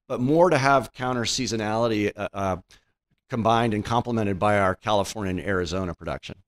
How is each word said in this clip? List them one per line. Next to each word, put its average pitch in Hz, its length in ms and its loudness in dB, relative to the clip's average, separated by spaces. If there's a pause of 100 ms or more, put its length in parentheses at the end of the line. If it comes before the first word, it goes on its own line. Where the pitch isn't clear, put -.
But 120 140 -6
more 156 300 4
to 156 80 4
have 135 340 2
counter 127 300 -4
seasonality, 110 920 0
uh, 101 200 -6
uh, 98 240 -2 (720)
combined 113 440 2
and 104 120 -2
complemented 113 520 0
by 104 220 2
our 95 160 2
California 104 540 -2
and 90 100 -2
Arizona 90 540 -4
production. 78 420 -10 (120)